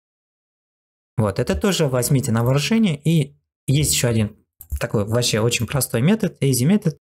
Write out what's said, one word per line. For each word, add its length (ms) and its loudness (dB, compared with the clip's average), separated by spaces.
Вот, 220 0
это 160 -2
тоже 320 0
возьмите 460 0
на 100 0
вооружение. 580 0
И 360 0
есть 240 2
еще 160 0
один 280 0
такой 240 -2
вообще 340 0
очень 300 0
простой 340 -2
метод, 400 0
easy 220 2
метод. 360 2